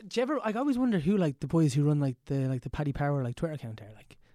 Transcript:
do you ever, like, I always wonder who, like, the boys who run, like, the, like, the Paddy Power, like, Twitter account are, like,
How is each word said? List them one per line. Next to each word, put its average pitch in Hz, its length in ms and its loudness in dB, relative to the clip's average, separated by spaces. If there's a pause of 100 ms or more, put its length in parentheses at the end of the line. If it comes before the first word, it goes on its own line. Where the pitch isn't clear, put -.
do 220 100 -4
you 247 40 4
ever, 262 160 0
like, 220 180 -2
I - 20 -2
always 269 200 2
wonder 240 200 2
who, 180 180 2
like, 160 240 0
the 151 60 -4
boys 160 280 4
who 147 100 4
run, 147 160 4
like, 135 160 0 (100)
the, 135 220 -2
like, 131 140 -2
the 139 80 -8
Paddy 147 240 -2
Power, 143 280 -2
like, 120 140 -4
Twitter 160 180 -4
account 113 280 -10
are, 104 120 -20
like, - 220 -20 (180)